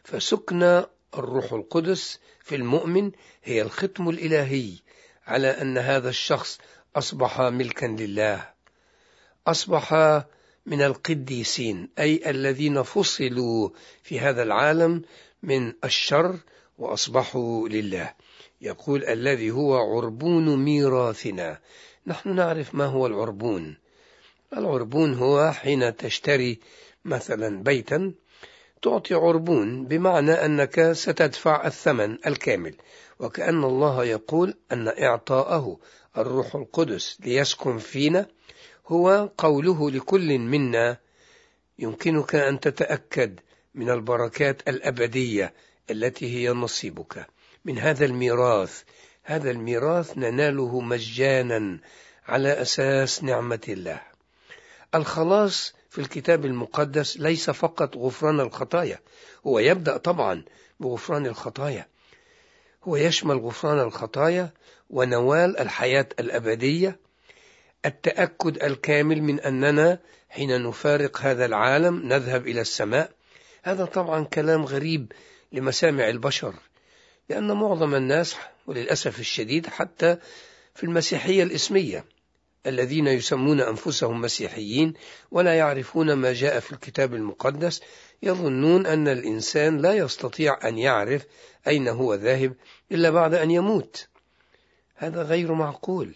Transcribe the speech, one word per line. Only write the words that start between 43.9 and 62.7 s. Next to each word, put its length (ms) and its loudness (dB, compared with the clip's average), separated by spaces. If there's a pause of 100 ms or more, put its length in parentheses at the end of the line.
البركات 800 -2
الأبدية 840 -2 (360)
التي 460 -4
هي 160 -2
نصيبك 720 -8 (380)
من 140 -6
هذا 260 2
الميراث". 800 2 (400)
هذا 280 -4
الميراث 680 -2
نناله 640 0
مجانا 1000 0 (460)
على 360 0
أساس 640 0
نعمة 440 -2
الله. 320 -8 (920)
الخلاص 800 2 (160)
في 80 -14
الكتاب 460 0
المقدس 720 -2
ليس 340 -2
فقط 460 -2
غفران 440 0
الخطايا، 580 -2 (480)
هو 120 4
يبدأ 380 4
طبعا 480 -2 (360)
بغفران 460 -4
الخطايا، 600 -8 (960)